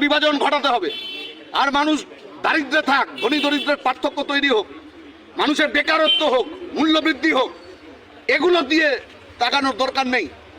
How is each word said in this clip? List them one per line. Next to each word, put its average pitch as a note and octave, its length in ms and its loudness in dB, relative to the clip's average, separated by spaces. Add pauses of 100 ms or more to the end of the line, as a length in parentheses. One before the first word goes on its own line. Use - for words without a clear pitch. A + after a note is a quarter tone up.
বিভাজন D4 300 2 (100)
ঘটাতে C#4+ 300 0
হবে। F3+ 160 -2 (680)
আর C4+ 80 2 (100)
মানুষ D4 200 2 (460)
দারিদ্র্যে C#4+ 380 0 (100)
থাক, B3+ 140 2 (160)
ধনী C4+ 220 0
দরিদ্রের C#4+ 420 0
পার্থক্য C#4+ 320 -2 (120)
তৈরি C#4 260 4
হোক, G3+ 100 0 (760)
মানুষের C#4+ 360 2
বেকারত্ব D#4 460 2 (120)
হোক, B3+ 120 2 (300)
মূল্যবৃদ্ধি D#4 640 2
হোক, B3 120 0 (840)
এগুলো E4+ 220 4 (120)
দিয়ে D#4 180 4 (520)
তাকানোর C4 420 0
দরকার C4 320 -2
নেই। G3 120 0 (320)